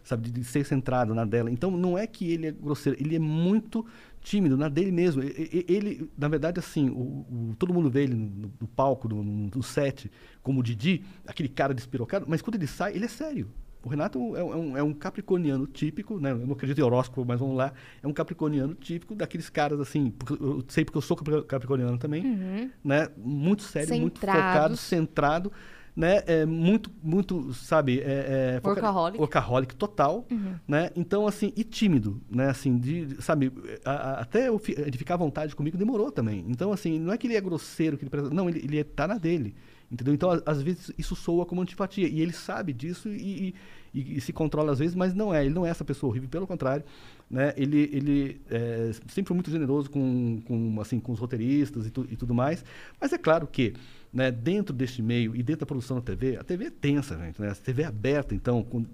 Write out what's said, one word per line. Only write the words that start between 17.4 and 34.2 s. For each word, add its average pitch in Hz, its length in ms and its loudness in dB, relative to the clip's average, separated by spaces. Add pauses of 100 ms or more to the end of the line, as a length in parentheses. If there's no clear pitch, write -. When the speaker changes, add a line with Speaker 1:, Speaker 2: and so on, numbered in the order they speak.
Speaker 1:
vamos 135 160 0
lá. 131 160 0 (300)
É - 40 -6
um 147 60 0
capricorniano 151 640 0
típico 170 400 -8
daqueles 170 340 -6
caras, 147 320 0
assim... 139 300 2
Porque 123 240 -6
eu 139 340 -2
sei 156 160 2
porque - 140 -4
eu 139 40 0
sou 170 140 0
capri-, 151 280 0
capricorniano 123 520 0
também, 147 300 -2
Speaker 2:
Uhum. 208 440 -4 (140)
Speaker 1:
né? 147 320 4
Muito 147 460 0
sério, 156 260 -4 (100)
muito 165 220 0
Speaker 2:
Centrados. 190 320 4
Speaker 1:
focado, 156 240 4
centrado, 160 760 0 (440)
né? 175 300 4
É 165 180 4
muito, 165 460 4 (120)
muito, 160 520 0
sabe... 139 460 4
é, 135 560 0
é, 123 40 -2
foca-, 202 220 0
Speaker 3:
Workaholic. 190 360 2
Speaker 1:
workaholic 127 580 2
total, 202 540 2
Speaker 2:
Uhum. 202 260 -4 (120)
Speaker 1:
né? 160 260 2
Então, 190 320 2
assim, 202 300 0
e 226 80 0
tímido, 127 560 2 (100)
né? 127 200 2
Assim, 127 260 2
de, 147 300 -2
de, 135 160 -8
sabe, 139 280 2 (320)
a, 131 100 -2
a, 135 280 -4